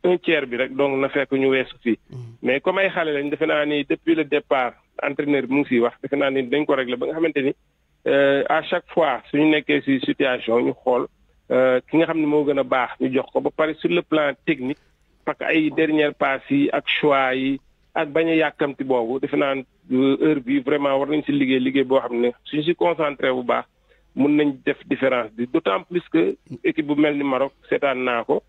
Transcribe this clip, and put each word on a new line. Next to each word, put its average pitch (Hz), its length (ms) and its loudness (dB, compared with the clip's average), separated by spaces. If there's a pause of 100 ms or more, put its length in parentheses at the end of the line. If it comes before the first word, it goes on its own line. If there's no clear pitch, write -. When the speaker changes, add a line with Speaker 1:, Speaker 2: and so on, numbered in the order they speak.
Speaker 1:
un 180 140 4
tiers 151 280 0
bi 120 120 -6
rek, 131 180 -4
donc 139 240 0
na 135 100 0
fekk 139 220 -2
ñu 135 180 2
weesu 131 320 -2
fii. - 160 0 (140)
Speaker 2:
Hmm. 120 300 -16
Speaker 1:
Mais 127 180 0
comme 185 200 -2
ay 196 100 2
xale 160 240 -2
lañ, 143 160 -4
defe 147 180 -2
naa 151 180 0
ni 147 200 -2
depuis 160 300 0
le 156 100 0
départ, 139 480 0 (280)
entraîneur 143 460 0
bi 127 60 -2
mu 143 80 4
ngi 135 80 -2
siy 123 100 2
wax, 117 240 2
defe 143 120 -4
naa 143 160 0
ni 135 120 0
dañ 143 220 0
ko 143 100 2
régler 123 220 -2
ba 127 100 -4
nga 151 80 -4
xamante 160 280 0
ni, 139 100 -2 (540)
euh, 139 420 4
à 156 140 2
chaque - 300 -4
fois 139 280 2 (100)
suñu 151 180 4
nekkee 147 320 0
si 135 240 0
situation 123 560 0
ñu - 120 0 (100)
xool, 127 240 0 (440)
euh, 127 280 4 (100)
ki 151 80 0
nga 165 100 4
xam 165 120 -2
ne 151 60 2
moo 147 200 2
gën 139 140 0
a 131 40 0
baax 127 380 -2
ñu 131 120 -2
jox 127 180 -2
ko 135 100 -2
ba 143 140 -2
pare 156 240 0
sur 170 100 -2
le 175 120 2
plan 151 300 0 (140)
technique, 139 320 -4 (480)
parce 151 120 -4
que - 80 -8
ay 156 260 2
dernière 151 420 0
passe 135 360 -4
yi 143 220 2
ak 143 120 -2 (160)
choix 135 360 2
yi 135 240 -2 (360)
ak 156 140 -2
bañ 160 200 0
a 160 60 2
yàkkamti 147 480 -2
boobu, 127 360 0
defe 139 160 -4
naa 139 200 0
ni, 135 100 -8 (260)
euh, 135 300 4
heure 156 200 2
bi 135 180 0
vraiment 143 400 0
war 139 80 -2
nañ 147 180 -2
si 143 60 -4
liggéey, 131 280 2
liggéey 131 260 0
boo 131 140 2
xam 120 200 -4
ne 120 120 2 (120)
suñu 147 200 -4
si 170 120 0
concentré 151 560 -2
bu 127 120 -4
baax 120 220 -2 (500)
mun 147 200 2
nañ 147 160 2 (140)
def 143 200 -2
différence 123 460 0
bi, 120 160 -6
d'autant 190 360 0
plus 175 280 -4
que 175 240 2 (280)
équipe 160 240 -2
bu 147 120 0
mel 151 180 2
ni 143 60 -4
Maroc 135 300 -2 (160)
seetaan 127 340 -2
naa 120 220 -2
ko 180 240 -2